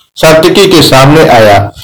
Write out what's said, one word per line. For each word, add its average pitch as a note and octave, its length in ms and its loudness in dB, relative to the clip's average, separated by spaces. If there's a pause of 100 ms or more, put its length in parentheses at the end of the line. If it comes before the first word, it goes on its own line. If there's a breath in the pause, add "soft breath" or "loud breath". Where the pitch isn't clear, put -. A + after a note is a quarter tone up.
(160 loud breath)
सात्यकी E3 520 0
के D#3 140 0
सामने C#3 460 0
आया। G#2 440 0 (120)